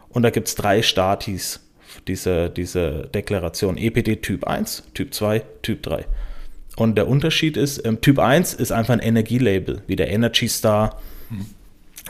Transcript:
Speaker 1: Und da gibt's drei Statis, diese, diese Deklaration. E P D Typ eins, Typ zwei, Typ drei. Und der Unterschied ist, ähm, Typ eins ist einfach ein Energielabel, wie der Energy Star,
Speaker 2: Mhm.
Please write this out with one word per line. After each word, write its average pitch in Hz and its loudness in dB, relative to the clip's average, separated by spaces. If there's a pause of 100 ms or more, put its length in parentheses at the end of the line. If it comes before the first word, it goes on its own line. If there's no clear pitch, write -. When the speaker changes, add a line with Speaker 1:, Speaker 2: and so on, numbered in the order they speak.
Speaker 1:
Und 123 0
da 117 6
gibt's - -2
drei 104 4
Statis, 95 -2 (480)
diese, 90 0
diese 85 -4
Deklaration. 95 -2
E 113 0
P 117 0
D 107 0
Typ - -4
eins, - -4 (100)
Typ - -6
zwei, 107 0 (200)
Typ - -4
drei. - -4 (720)
Und 113 4
der 104 4
Unterschied 156 2
ist, 139 -2
ähm, 110 0
Typ 139 4
eins 139 4
ist - -2
einfach 113 2
ein 113 2
Energielabel, 110 2
wie 95 0
der 85 0
Energy 117 2
Star, 107 2 (280)
Speaker 2:
Mhm. 104 -8 (640)